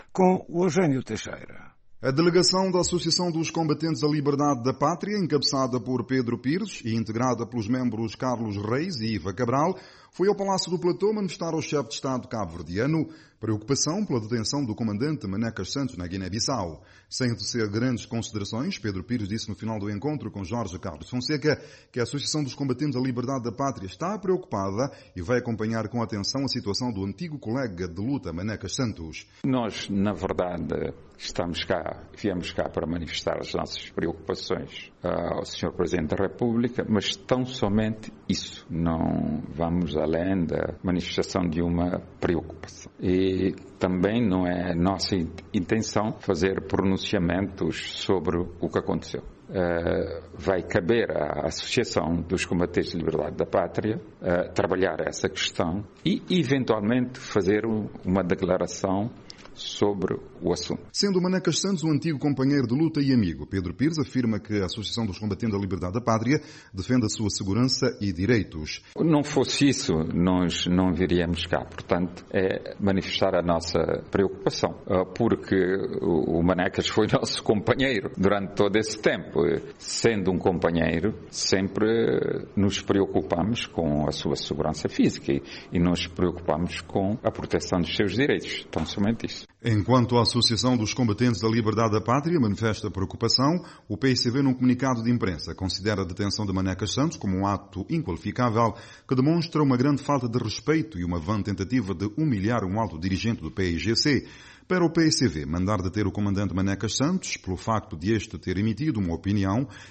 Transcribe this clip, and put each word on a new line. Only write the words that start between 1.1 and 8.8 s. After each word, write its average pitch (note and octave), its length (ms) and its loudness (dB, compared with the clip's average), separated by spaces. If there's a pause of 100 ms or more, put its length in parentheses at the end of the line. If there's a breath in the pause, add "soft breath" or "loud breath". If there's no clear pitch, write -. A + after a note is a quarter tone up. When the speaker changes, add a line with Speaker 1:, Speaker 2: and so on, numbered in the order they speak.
Speaker 2:
A C3 120 0
delegação F3 580 4
da F3+ 120 2
Associação E3+ 500 0
dos D#3+ 180 0
Combatentes D3+ 520 0
da D3+ 60 2
Liberdade C#3+ 540 2
da B2+ 140 2
Pátria, F3 420 0
encabeçada C3+ 640 2
por B2 260 -2
Pedro A#2 320 2
Pires F3+ 480 -2
e A2 80 -2
integrada A2+ 540 0
pelos G#2+ 200 -4
membros A#2 460 0
Carlos A#2 440 -2
Reis C3 440 -2